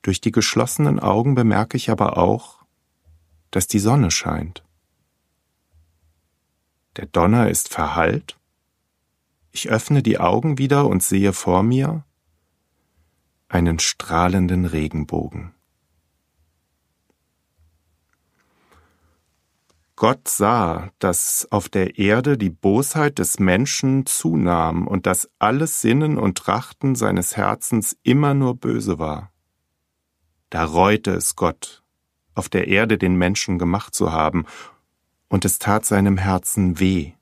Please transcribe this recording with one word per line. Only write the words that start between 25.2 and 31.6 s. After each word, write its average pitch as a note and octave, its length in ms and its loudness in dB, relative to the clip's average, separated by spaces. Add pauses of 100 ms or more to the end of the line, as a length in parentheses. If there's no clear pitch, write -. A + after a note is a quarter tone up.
alles C3+ 420 -2
Sinnen D3 380 2
und G2 220 -2
Trachten C3 560 -2
seines G2 420 -2
Herzens G#2 640 -2
immer C#3+ 320 2
nur C3 220 0
böse G#2 420 -4
war. D#2 300 -6 (1200)
Da E2 160 -2
reute F#2 460 2
es - 260 -4
Gott, - 440 -4 (540)